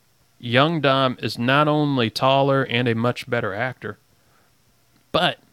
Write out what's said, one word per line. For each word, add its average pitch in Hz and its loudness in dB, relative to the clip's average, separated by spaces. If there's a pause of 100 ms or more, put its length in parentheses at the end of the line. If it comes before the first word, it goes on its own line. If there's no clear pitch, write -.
(400)
young 139 2
Dom 135 2
is 117 -6
not 139 2
only 143 0
taller 135 2
and 120 -2
a 113 0
much 120 -4
better 110 -4
actor, 113 -10 (1120)
but 156 0 (140)